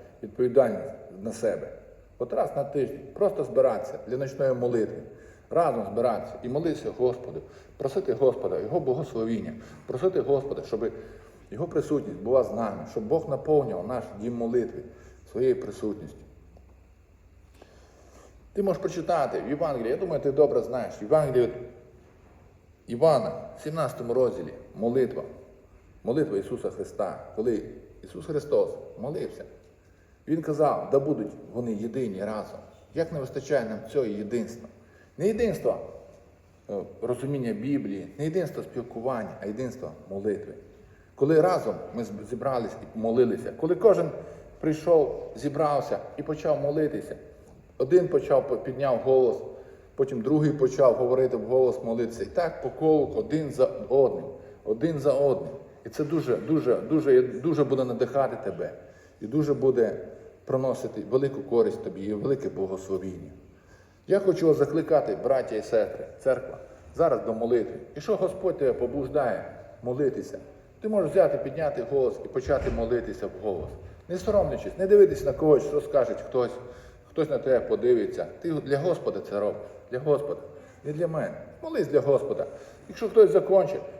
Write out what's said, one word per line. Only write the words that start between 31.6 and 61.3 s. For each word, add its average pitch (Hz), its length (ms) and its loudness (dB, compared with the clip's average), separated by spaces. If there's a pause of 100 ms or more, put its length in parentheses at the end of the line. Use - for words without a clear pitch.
єдині 107 520 -4
разом». 107 340 -8 (360)
Як 165 160 -2
не 156 80 -6
вистачає 131 500 -2
нам 107 100 -8 (120)
цього 135 140 2
єдинства? 104 640 -6 (480)
Не 165 100 0
єдинства, 208 500 0 (920)
е, 104 40 -6 (280)
розуміння 123 520 -4
Біблії, 104 640 -4
не 147 80 -4
єдинства 160 380 -2
спілкування, 117 800 -6
а - 40 -10
єдинства 107 460 -6 (180)
молитви. 98 440 -4 (640)
Коли 151 260 6
разом 131 340 2 (180)
ми 117 100 -6
зб-, 101 260 -10
зібрались 120 420 -2 (240)
і 110 40 -6
молилися, 113 600 2
коли 170 160 2
кожен 170 340 6 (500)
прийшов, 156 760 2
зібрався 143 640 -2 (180)
і 143 60 -8
почав 151 380 -2
молитися, 147 540 -2 (600)
один 160 300 4
почав, 143 400 2
по-, 117 100 -2
підняв 131 400 -2
голос, 127 400 4 (580)
потім 131 260 0
другий 151 300 4
почав 127 440 4
говорити 127 420 2
вголос, 120 460 2
молитися. 117 400 -4
І - 20 -4
так - 360 -2
по - 80 -6
колу, 156 460 2
один 143 360 -2
за 127 140 4 (240)
одним, 123 360 4 (380)
один 139 360 0
за 135 140 2
одним. 139 380 2 (340)
І 120 40 -10
це - 140 -4
дуже, 143 340 0
дуже, 123 380 2
дуже, 127 460 4
дуже 135 420 0
буде 131 200 2
надихати 123 600 0
тебе. 92 300 -6 (480)
І 107 60 -10
дуже 143 260 0
буде 120 440 2 (480)
приносити 127 640 -2
велику 135 320 0